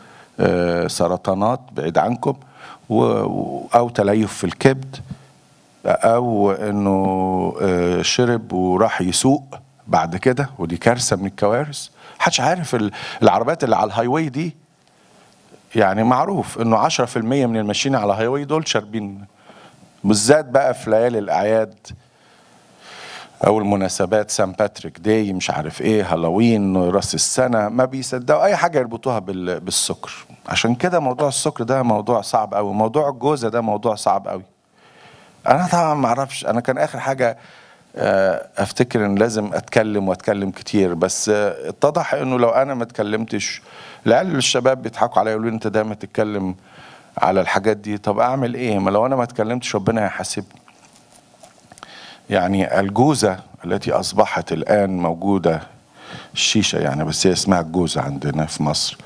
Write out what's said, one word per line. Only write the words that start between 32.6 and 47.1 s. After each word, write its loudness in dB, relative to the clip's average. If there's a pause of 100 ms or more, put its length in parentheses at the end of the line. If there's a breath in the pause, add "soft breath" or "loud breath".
موضوع 2
الجوزة -2
ده 0
موضوع -2
صعب 0
أوي. -8 (1040 loud breath)
أنا 4
طبعًا 2
ما 2
أعرفش، -2
أنا 0
كان -2
آخر -2
حاجة، -2 (600 loud breath)
آه، 2 (100)
أفتكر 0
إن 0
لازم 0
أتكلم 0
وأتكلم -2
كتير، 0
بس، -2
آه، 0
اتضح 0
إنه -2
لو 4
أنا 0
ما -6
اتكلمتش، -4 (460 loud breath)
العيال 4
الشباب 2
بيضحكوا 0
عليا 2
يقولوا -2
لي: -2
"أنت -6
دايمًا 0
تتكلم -4 (600 loud breath)